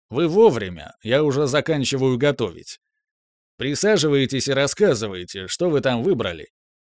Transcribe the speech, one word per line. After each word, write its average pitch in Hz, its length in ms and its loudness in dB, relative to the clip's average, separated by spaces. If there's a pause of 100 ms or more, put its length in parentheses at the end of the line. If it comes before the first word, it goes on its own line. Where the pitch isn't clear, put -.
(100)
вы 156 180 0
вовремя, 127 760 2
я 135 220 2
уже 139 240 0
заканчиваю 135 680 0
готовить. 120 600 -4 (800)
Присаживайтесь 139 880 0
и 139 60 -2
рассказывайте, 107 960 -2
что 139 220 -2
вы 143 100 2
там 120 240 -2
выбрали». 101 460 -2 (460)